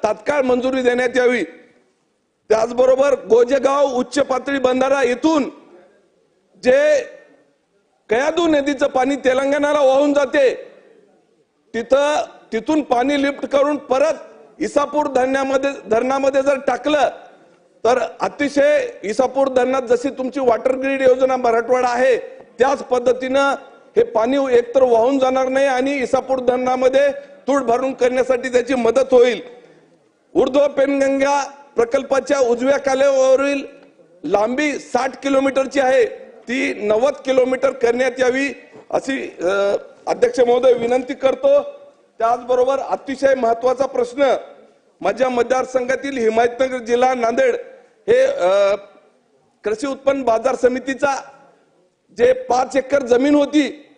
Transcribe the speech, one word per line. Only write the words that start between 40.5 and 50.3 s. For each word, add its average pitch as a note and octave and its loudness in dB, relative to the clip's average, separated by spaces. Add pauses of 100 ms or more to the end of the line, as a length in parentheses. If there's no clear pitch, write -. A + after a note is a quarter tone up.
विनंती B3 -2
करतो. C4+ 0 (560)
त्याचबरोबर B3 -2
अतिशय C4+ -2
महत्त्वाचा B3+ 0
प्रश्न, B3 0 (680)
माझ्या A#3 0
मतदारसंघातील B3+ -2
हिमायतनगर A#3+ 0
जिल्हा B3 0
नांदेड A#3+ 0 (520)
हे, B3 4
अ, G3+ 2 (880)
कृषी A3 -4
उत्पन्न C4+ -2
बाजार A#3 0